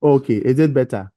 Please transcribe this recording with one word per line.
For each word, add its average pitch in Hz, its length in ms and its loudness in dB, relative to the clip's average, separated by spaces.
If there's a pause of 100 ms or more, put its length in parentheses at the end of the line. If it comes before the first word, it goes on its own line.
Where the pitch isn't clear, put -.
Okay, 139 340 2
is 123 220 0
it 156 160 2
better? 120 420 -4